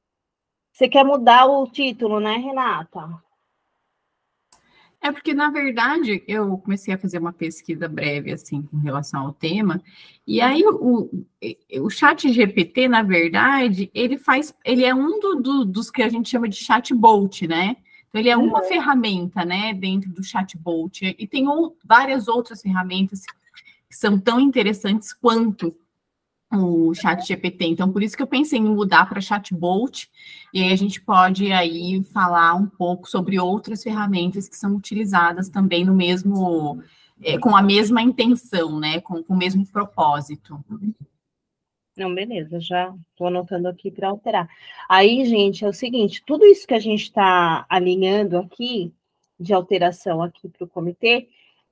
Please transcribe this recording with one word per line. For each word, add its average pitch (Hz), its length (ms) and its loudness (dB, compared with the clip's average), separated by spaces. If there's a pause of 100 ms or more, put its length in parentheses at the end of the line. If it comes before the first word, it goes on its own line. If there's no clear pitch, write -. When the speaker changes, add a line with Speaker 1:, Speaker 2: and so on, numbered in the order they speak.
(720)
Speaker 1:
Você 254 160 0
quer 277 160 6
mudar 254 420 6
o 277 220 2
título, 220 540 -4
né, 214 160 -2
Renata? 190 840 -6 (1800)
Speaker 2:
É 294 60 -2
porque, 294 220 -6
na 294 160 0
verdade, 269 760 -2
eu 202 340 -4
comecei 196 340 -4
a 190 40 -4
fazer 180 200 -6
uma 170 160 -6
pesquisa 160 560 -8
breve, 143 420 -6
assim, 147 300 -8
com 147 160 -10
relação 143 500 -6
ao 147 60 -10
tema, 180 500 -2 (420)
e 220 140 -2
aí 277 240 4
o, 247 480 2
o, - 140 -10 (560)
o 185 80 -4
chat 294 420 2
G 226 160 4
P 196 160 0
T, 254 240 0
na 226 160 4
verdade, 202 880 0
ele 247 240 -2
faz, 294 460 -2
ele 254 220 2
é 262 100 2
um 330 240 0
do, 392 220 -2
do, 269 240 0
dos 196 260 -4
que 254 100 -4
a 214 60 0
gente 226 220 -4
chama 233 180 -2
de 196 80 -6
chatbot, 214 880 2
né? 175 300 -2 (320)
Então, 214 140 -4
ele 240 80 2
é 240 80 4
uma 285 240 2
Speaker 1:
Uhum. - 80 -4
Speaker 2:
ferramenta, 220 720 0
né, 196 300 -4
dentro 190 360 -4
do 185 140 -12
chatbot, 180 960 -6
e 208 80 -10
tem 277 220 -2
ou-, 320 340 -2
várias 254 460 2
outras 233 320 -4
ferramentas 190 640 -4 (640)
que - 80 -8
são 208 200 2
tão 233 220 2
interessantes 220 720 0
quanto 226 680 0 (800)
o 165 380 2
chat 175 320 -2
G 185 100 -4
P 180 140 -6
T. 185 160 -4
Então, 180 260 0
por 202 120 -2
isso 220 120 -4
que - 60 -8
eu 254 60 -4
pensei 277 320 0
em 214 40 2
mudar 202 460 4
pra 202 100 -8
chatbot, 190 880 -4 (460)
e 185 80 -2
aí 185 100 2
a 190 40 4
gente 196 260 -4
pode 190 500 2
aí 180 520 -2
falar 175 500 2
um 196 140 0
pouco 180 420 -6
sobre 190 300 -2
outras 196 420 -4
ferramentas 196 680 -4
que - 80 -16
são 202 200 -4
utilizadas 190 760 -2
também 180 340 0
no 190 120 4
mesmo, 180 840 0 (440)
é, 160 160 -2
com 214 160 4
a 170 80 8
mesma 214 400 4
intenção, 220 760 0
né, 156 220 -4
com, 165 220 -10
com 190 100 -4
o 185 40 2
mesmo 190 280 0
propósito. 147 960 -4 (1300)
Speaker 1:
Não, 185 160 -6
beleza, 180 460 -8
já 180 340 -6 (220)
tô 175 100 -6
anotando 180 420 -4
aqui 180 220 -10
pra 190 200 -6
alterar. 208 380 -4 (400)
Aí, 226 380 6
gente, 202 400 0
é - 20 -2
o 196 60 -2
seguinte, 233 500 -4
tudo 311 220 4
isso 403 220 10
que 247 80 2
a 220 40 0
gente 214 320 -4
tá 180 560 4
alinhando 185 680 0
aqui 190 560 -6 (460)
de 185 160 0
alteração 180 640 0
aqui 175 280 -8
pro 175 180 -14
comitê, 226 600 -2 (440)